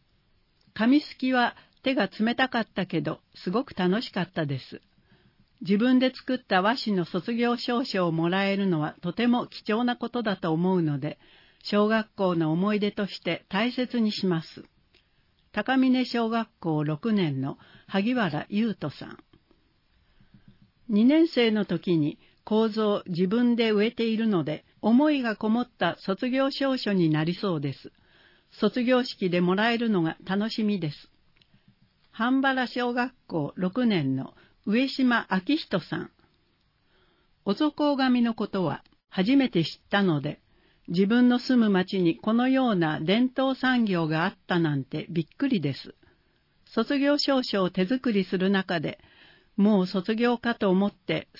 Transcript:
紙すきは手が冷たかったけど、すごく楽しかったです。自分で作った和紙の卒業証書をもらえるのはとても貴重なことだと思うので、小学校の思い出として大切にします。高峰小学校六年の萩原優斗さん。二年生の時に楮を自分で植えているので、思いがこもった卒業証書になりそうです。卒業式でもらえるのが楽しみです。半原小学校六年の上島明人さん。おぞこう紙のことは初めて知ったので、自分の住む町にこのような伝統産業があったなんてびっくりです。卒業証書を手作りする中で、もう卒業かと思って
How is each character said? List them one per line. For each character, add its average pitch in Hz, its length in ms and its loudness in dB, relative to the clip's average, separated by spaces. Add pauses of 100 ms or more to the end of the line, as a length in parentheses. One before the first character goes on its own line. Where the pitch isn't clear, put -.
(760)
紙 254 260 4
す - 160 -18
き 262 160 0
は 247 220 0 (260)
手 262 140 0
が 220 120 0
冷 226 280 -2
た 262 140 0
か 233 120 -2
っ 214 60 -4
た 190 180 -4
け 175 160 -2
ど、 - 180 -6 (140)
す - 160 -8
ご 196 140 -2
く - 100 -12
楽 185 300 0
し - 80 -12
か 185 120 -4
っ - 80 -10
た 165 140 -4
で 139 140 -4
す。 - 220 -18 (800)
自 202 160 0
分 254 200 4
で 254 160 2
作 - 220 -6
っ 254 40 -4
た 190 220 0
和 214 140 2
紙 214 200 -2
の 175 100 0
卒 190 280 -4
業 240 240 0
証 247 260 -2
書 185 240 -2
を 165 40 0
も 165 180 0
ら 196 160 0
え 196 100 0
る 196 120 0
の 170 120 2
は 151 220 -4
と 175 120 -6
て 226 120 -2
も 240 220 2
貴 - 160 -18
重 226 200 0
な 240 120 0
こ 240 140 -8
と 240 120 -6
だ 208 160 -2
と 170 140 -2
思 180 240 2
う 175 80 2
の 147 160 -2
で、 147 180 -8 (460)
小 208 240 2
学 214 260 -2
校 185 220 0
の 160 160 0
思 190 240 0
い 208 40 0
出 208 120 -2
と 202 160 -6
し - 120 -12
て - 300 -6
大 220 220 -2
切 247 280 -4
に 214 120 0
し - 160 -4
ま 165 160 0
す。 - 200 -18 (880)
高 247 260 -2
峰 254 280 2
小 233 240 -2
学 226 180 -4 (120)
校 151 240 -2
六 156 300 -2
年 156 280 0
の 139 160 -6 (300)
萩 202 260 -2
原 180 360 -2
優 208 240 -2
斗 151 200 -8
さ - 120 -18
ん。 - 120 -18 (1700)
二 214 160 4
年 311 220 4
生 240 220 2
の 214 160 0
時 175 320 0
に 151 220 -2 (240)
楮 220 440 0
を 208 200 0
自 180 180 -2
分 240 300 2
で 226 160 0
植 208 160 2
え 240 40 -2
て 233 120 -4
い 226 140 0
る 226 100 0
の 180 160 2
で、 151 220 -8 (160)
思 247 280 4
い 285 140 0
が 226 120 -4
こ 214 140 -4
も 233 140 0
っ 240 40 -8
た - 300 -2
卒 196 320 -4
業 269 220 0
証 269 260 -2
書 214 160 -2
に 175 160 4
な 156 140 2
り 170 100 -2
そ 180 220 -4
う 151 60 -6
で 139 120 -6
す。 - 180 -18 (600)
卒 220 320 0
業 247 200 4
式 190 280 -4
で 175 100 2
も 180 140 2
ら 214 160 2
え 233 60 0
る 233 120 -2
の 196 120 2
が 160 220 0
楽 196 260 -2
し 226 140 -4
み 208 160 0
で 156 120 -4
す。 - 180 -18 (1000)
半 254 300 0
原 262 260 0
小 247 260 -4
学 247 200 -2 (120)
校 156 300 -4
六 185 300 -2
年 156 300 2
の - 200 -8 (320)
上 240 200 2
島 247 440 0
明 190 240 0
人 208 240 -2
さ - 180 -8
ん。 - 140 -10 (1300)
お 202 120 0
ぞ 302 160 0
こ 294 220 0
う 269 40 -2
紙 254 240 2
の 233 140 0
こ 208 120 -4
と 190 180 -2
は 139 180 -4 (260)
初 196 260 2
め 262 140 4
て 170 140 0
知 - 200 -8
っ - 60 -20
た 202 140 2
の 160 180 2
で、 147 200 -8 (460)
自 185 200 2
分 247 220 4
の 247 100 2
住 254 180 0
む 220 120 4
町 190 320 0
に 165 160 2
こ 214 160 -2
の 240 140 2
よ 262 220 2
う 214 60 2
な 156 240 0
伝 220 360 0
統 269 200 0
産 254 300 0
業 175 220 0
が 160 160 0
あ 185 40 0
っ 202 60 -4 (140)
た 180 120 0
な 156 160 2
ん 135 80 -2
て - 260 -8
び 165 140 -2
っ - 20 -4 (100)
く 277 140 -2
り 226 100 2
で 143 140 -2
す。 - 220 -14 (720)
卒 247 340 -2
業 285 180 2
証 277 240 0
書 202 220 -2
を 180 60 0
手 185 180 -2
作 254 240 -2
り 202 120 2
す 190 140 -4
る 185 120 0
中 190 300 0
で、 - 200 -6 (580)
も 202 240 4
う 180 60 0
卒 196 280 -2
業 240 220 0
か 233 160 -2
と 214 160 0
思 190 180 2
っ 202 60 -6
て - 340 -6 (120)